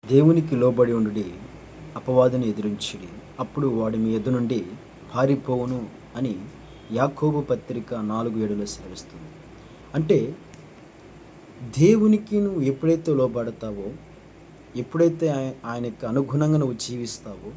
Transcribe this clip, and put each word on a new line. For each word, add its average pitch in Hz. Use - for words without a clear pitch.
దేవునికి 156
లోబడి 120
ఉండుడి, 107
అపవాదిని 127
ఎదిరించుడి, 101
అప్పుడు 143
వాడు 113
మీ 110
ఎద్దు 107
నుండి 120
పారిపోవును 127
అని 123
యాకోబు 143
పత్రిక 120
నాలుగు 110
ఏడులో 104
సెలవిస్తుంది. 90
అంటే 151
దేవునికి 208
నువ్వు 196
ఎప్పుడైతే 156
లోబడతావో, 113
ఎప్పుడైతే 160
ఆయ-, 135
ఆయనకు 120
అనుగుణంగా 139
నువ్వు 131
జీవిస్తావో 110